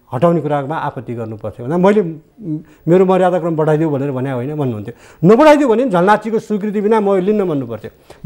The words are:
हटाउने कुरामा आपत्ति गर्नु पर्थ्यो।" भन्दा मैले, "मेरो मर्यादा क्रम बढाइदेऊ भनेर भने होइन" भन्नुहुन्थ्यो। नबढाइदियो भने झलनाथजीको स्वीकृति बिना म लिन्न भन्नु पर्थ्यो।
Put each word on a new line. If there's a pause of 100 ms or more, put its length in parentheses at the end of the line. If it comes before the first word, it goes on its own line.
(120)
हटाउने
कुरामा
आपत्ति
गर्नु
पर्थ्यो।"
भन्दा
मैले, (840)
"मेरो
मर्यादा
क्रम
बढाइदेऊ
भनेर
भने
होइन"
भन्नुहुन्थ्यो। (340)
नबढाइदियो
भने
झलनाथजीको
स्वीकृति
बिना
म
लिन्न
भन्नु
पर्थ्यो। (360)